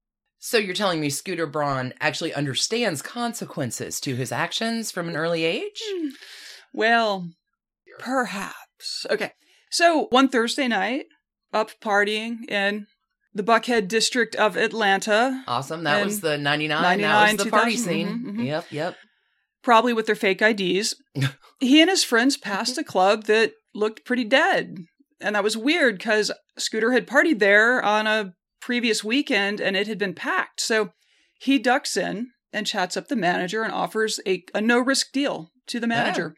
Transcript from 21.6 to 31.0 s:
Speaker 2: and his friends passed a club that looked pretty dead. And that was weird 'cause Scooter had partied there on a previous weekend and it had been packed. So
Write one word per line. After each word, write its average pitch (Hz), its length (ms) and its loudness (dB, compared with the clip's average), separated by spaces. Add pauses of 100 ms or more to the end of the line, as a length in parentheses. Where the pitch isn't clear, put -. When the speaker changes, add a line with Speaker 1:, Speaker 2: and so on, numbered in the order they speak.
Speaker 2:
and 339 100 4
his 370 120 2
friends 254 320 2
passed 220 440 -6
a 208 40 -4
club 202 420 2
that 220 260 4 (220)
looked 214 320 -4
pretty 247 180 -2
dead. 233 520 2 (440)
And 202 160 -2
that 202 80 2
was 214 140 0
weird 247 440 2
'cause 214 300 0 (260)
Scooter 226 340 0
had 233 160 2
partied 294 320 2
there 214 440 6
on 214 240 2
a 214 260 -2 (260)
previous 240 440 0
weekend 208 580 0
and 196 140 0
it 202 120 0
had 220 100 -6
been 190 160 -2
packed. - 480 -4
So 214 300 0 (480)